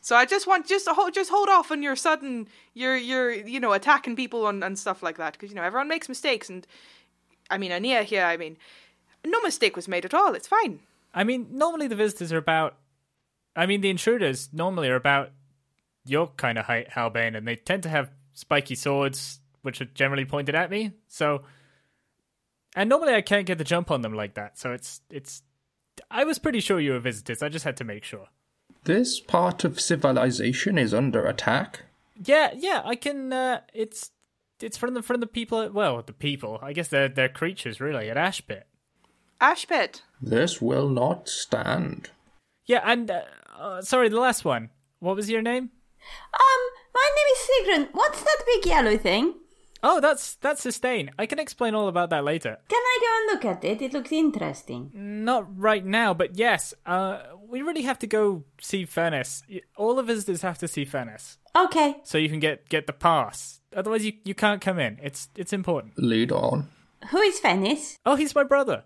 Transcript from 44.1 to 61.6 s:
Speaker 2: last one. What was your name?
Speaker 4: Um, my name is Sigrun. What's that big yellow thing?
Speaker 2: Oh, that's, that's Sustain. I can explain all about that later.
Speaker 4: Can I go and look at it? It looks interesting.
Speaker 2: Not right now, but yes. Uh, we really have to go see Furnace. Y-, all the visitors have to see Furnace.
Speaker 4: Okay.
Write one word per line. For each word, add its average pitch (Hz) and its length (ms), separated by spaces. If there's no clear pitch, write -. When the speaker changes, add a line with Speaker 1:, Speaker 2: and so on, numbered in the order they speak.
Speaker 2:
last 247 240
one. 117 260
What 185 180
was 202 140
your 226 120
name? 247 280
Speaker 4:
Um, 523 260
my 554 220
name 587 160
is 508 160
Sigrun. - 40
What's 587 300
that 605 240
big 466 200
yellow 262 300
thing? 214 380
Speaker 2:
Oh, 311 180
that's, 285 360
that's 285 260
Sustain. 240 560
I 214 80
can 285 120
explain 240 360
all 214 120
about 175 240
that 151 140
later. 147 320
Speaker 4:
Can 466 120
I 494 200
go 453 180
and 427 160
look 269 120
at - 80
it? 220 180
It 262 100
looks 277 180
interesting. 156 840
Speaker 2:
Not 208 520
right 208 240
now, 208 300
but 180 220
yes. 214 360
Uh, 190 320
we 247 160
really 311 200
have 254 180
to 226 60
go 202 380
see 190 260
Furnace. 160 640
Y-, 185 120
all 226 180
the 262 80
visitors 208 400
have 175 160
to 175 80
see 147 200
Furnace. 120 500
Speaker 4:
Okay. 311 500